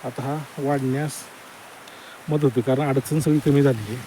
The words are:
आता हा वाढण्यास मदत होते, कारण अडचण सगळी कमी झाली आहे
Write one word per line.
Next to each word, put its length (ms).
आता 140
हा 140
वाढण्यास 540
मदत 160
होते, 160
कारण 280
अडचण 320
सगळी 240
कमी 180
झाली 200
आहे 140